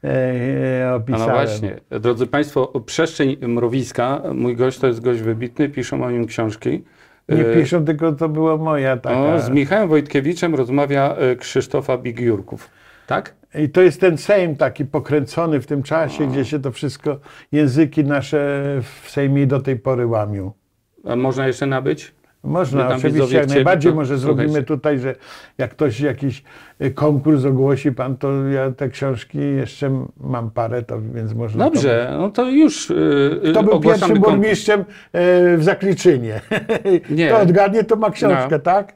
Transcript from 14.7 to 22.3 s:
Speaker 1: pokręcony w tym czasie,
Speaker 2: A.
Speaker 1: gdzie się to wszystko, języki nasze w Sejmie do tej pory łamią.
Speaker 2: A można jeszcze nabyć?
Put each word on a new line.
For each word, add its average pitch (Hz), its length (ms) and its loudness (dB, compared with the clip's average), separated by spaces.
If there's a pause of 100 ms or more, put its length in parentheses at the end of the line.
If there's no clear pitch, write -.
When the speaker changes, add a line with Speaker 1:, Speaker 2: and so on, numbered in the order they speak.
Speaker 1:
pokręcony 147 760 -2
w 117 60 -14
tym 143 160 -4
czasie, 151 420 -2
Speaker 2:
A. - 20 -2
Speaker 1:
gdzie 135 180 -2
się 147 160 -6
to 131 120 -6
wszystko, 139 480 -6 (320)
języki 147 520 2
nasze 143 560 -2 (420)
w - 80 -20
Sejmie 139 360 0
do 131 140 0
tej 135 160 -2
pory 123 300 -2
łamią. 104 460 -4 (520)
Speaker 2:
A 120 120 -4
można 131 300 0
jeszcze 131 200 -2
nabyć? 135 480 -4 (300)